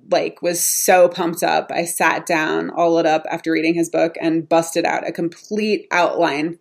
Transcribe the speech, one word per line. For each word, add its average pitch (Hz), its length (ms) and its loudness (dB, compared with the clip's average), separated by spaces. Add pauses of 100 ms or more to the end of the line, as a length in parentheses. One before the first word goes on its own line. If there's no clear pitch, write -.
(100)
like, - 320 0
was 175 220 -2
so 180 440 4
pumped 175 340 -2
up. 160 280 0
I 170 140 -2
sat 165 420 0
down, 160 440 -2
all 170 240 2
lit 165 120 2
up 156 240 2
after 165 220 -4
reading 160 220 0
his 165 160 0
book 160 300 0
and 165 280 -2
busted 170 380 0
out - 200 -2
a 170 60 -6
complete 208 800 -4
outline 160 720 0